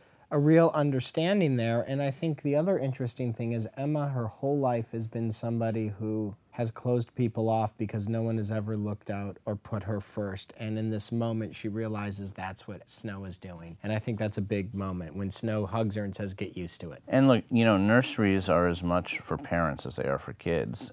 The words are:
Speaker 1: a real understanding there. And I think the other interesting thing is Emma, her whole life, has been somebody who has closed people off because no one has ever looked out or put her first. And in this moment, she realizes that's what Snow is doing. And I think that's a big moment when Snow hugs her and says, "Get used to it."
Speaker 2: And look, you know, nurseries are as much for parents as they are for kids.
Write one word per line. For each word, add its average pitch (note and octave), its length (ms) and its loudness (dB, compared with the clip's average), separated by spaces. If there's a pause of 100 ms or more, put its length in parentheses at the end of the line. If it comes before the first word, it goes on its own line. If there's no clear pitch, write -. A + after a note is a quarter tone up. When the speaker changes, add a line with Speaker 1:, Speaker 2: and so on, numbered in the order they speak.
(320)
Speaker 1:
a D3+ 80 2
real D#3+ 340 8
understanding D3+ 840 2
there. A#2 240 2
And C3+ 200 -2
I C#3 100 0
think D3+ 300 -4
the C#3+ 140 0
other F3+ 240 2
interesting B2+ 540 -2
thing A#2 180 -4
is A2 240 -2
Emma, C#3+ 320 -2
her B2 200 -2
whole C#3 300 -2
life, B2 340 0
has A#2 160 -4
been A#2 240 -2
somebody A2+ 580 -2 (100)
who A2 360 -2 (160)
has A#2 200 -2
closed B2 420 -2
people A2+ 360 0
off A2 280 0
because G#2+ 320 -4
no A2+ 140 0
one A2+ 140 0
has G#2 140 -2
ever A2 240 -2
looked G#2 360 -4
out G2+ 340 -6
or G#2+ 100 -2
put G2+ 280 -8
her G#2 180 -2
first. G2+ 580 -8
And A2 200 -4
in A2 100 0
this G#2+ 220 -4
moment, A2+ 420 -2
she - 140 -8
realizes G#2 640 -4
that's F#2+ 340 -10
what - 220 -14
Snow G2 360 -10
is F2+ 120 -10
doing. E2+ 460 -14
And G#2 100 -2
I A2 60 0
think A2 180 -4
that's G#2+ 220 -2
a - 20 -2
big G2+ 320 -2
moment F#2 420 -4
when G2 140 -4
Snow G#2+ 380 -2
hugs A2 300 0
her G#2 60 -4
and G2 120 -6
says, G2 180 -6
"Get F#2+ 240 -8
used F2 240 -8
to D#2+ 120 -10
it." - 140 -18
Speaker 2:
And C3+ 200 6
look, A#2 240 6
you A#2 120 6
know, A2 140 8
nurseries G2+ 720 6
are F2 160 6
as E2+ 160 2
much F2 380 0
for - 180 -4
parents E2 480 -2
as C2 120 -8
they B1 80 -2
are C2+ 120 0
for - 160 -10
kids. - 600 -2